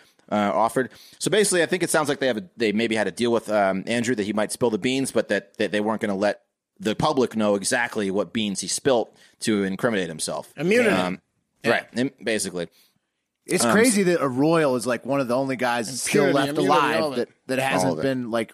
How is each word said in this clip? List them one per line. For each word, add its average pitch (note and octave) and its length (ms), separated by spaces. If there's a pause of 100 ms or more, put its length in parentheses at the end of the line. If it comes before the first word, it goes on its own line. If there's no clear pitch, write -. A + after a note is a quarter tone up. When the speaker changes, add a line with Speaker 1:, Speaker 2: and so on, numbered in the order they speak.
(320)
Speaker 1:
uh, G#2 220
offered." A2+ 360 (280)
So - 140
basically, F#3+ 320
I - 20
think F3 160
it E3 80
sounds D#3 180
like C#3+ 120
they C3+ 80
have A#2 100
a, G2+ 60 (120)
they A2 160
maybe A2 240
had G#2 120
a F#2 40
deal A#2 200
with, A2 180
um, F#2+ 380
Andrew A#2 260
that G#2 140
he G#2+ 60
might G#2 180
spill - 180
the G#2+ 80
beans, B2+ 340
but A2 180
that, - 280
that G2+ 140
they G#2+ 100
weren't G#2+ 200
gonna G#2 140
let G2+ 260 (360)
the G#2+ 160
public A#3 440
know G#2 180
exactly A2 560
what F#2 220
beans G#2 260
he F#2 80
spilt - 480 (240)
to G#2 240
incriminate F#2+ 460
himself. D#2 480
Speaker 2:
Immunity. G#3 360
Speaker 1:
Um, F2+ 280 (420)
Speaker 2:
Yeah. B2+ 80
Speaker 1:
right, G2+ 140 (100)
im-, C3 160 (100)
basically. F#2+ 460 (760)
Speaker 3:
It's - 180
Speaker 1:
Um, A#2 80
Speaker 3:
crazy G#3 320
that F3 180
a C#3 60
royal C#3+ 480
is, A#2+ 100
like, B2 200
one C#3 160
of A#2+ 80
the A#2+ 80
only C3+ 180
guys A#2+ 460
still D3 240
Speaker 2:
Impunity, C3+ 80
Speaker 3:
left C#3 160 (100)
Speaker 2:
immunity, C#3+ 80
Speaker 3:
alive C#3 340
Speaker 2:
all D#3 100
of C3 40
Speaker 3:
that, A#2+ 140
Speaker 2:
it. - 40 (140)
Speaker 3:
that C3 120
Speaker 1:
All C3 60
Speaker 3:
hasn't F3+ 280
Speaker 1:
of D#3 60
it. - 20
Speaker 3:
been, B2+ 280
like, A2+ 240